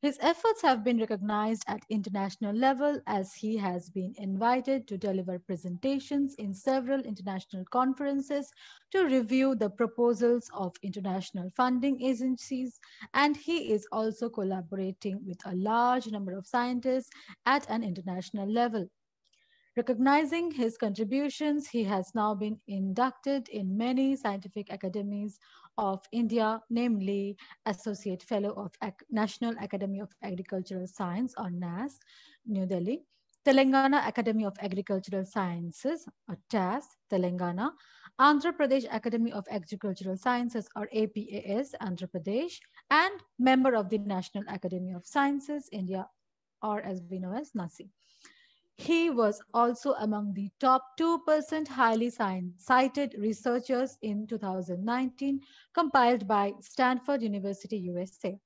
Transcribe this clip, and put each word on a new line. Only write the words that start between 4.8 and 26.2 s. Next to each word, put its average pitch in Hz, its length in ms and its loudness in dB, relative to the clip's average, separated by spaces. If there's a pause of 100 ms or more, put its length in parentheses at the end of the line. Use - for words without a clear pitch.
to 202 100 -8
deliver 185 440 -2
presentations 269 960 -2
in 196 180 -6
several 262 460 0
international 190 720 -6
conferences 277 760 0 (440)
to 381 140 4
review 262 500 4
the 208 120 0
proposals 233 840 2
of 185 300 -4
international 185 720 -4
funding 254 440 2
agencies, 254 760 -2 (340)
and 294 240 4
he 311 360 -2
is 208 180 0
also 220 380 -2
collaborating 190 1000 -4
with 180 200 -10
a 190 100 -4
large 240 500 2
number 196 320 -6
of 190 80 -12
scientists 247 640 -2 (360)
at 285 220 2
an 226 140 -2
international 185 680 -6
level. 220 380 0 (920)
Recognizing 277 720 2
his 233 260 0
contributions, 269 920 0
he 240 160 0
has 190 300 -2
now 214 200 2
been 214 320 -4
inducted 233 840 -2
in 196 280 -4
many 254 400 2
scientific 202 560 -6
academies 202 680 -6 (380)
of 196 240 0 (100)
India, 226 580 2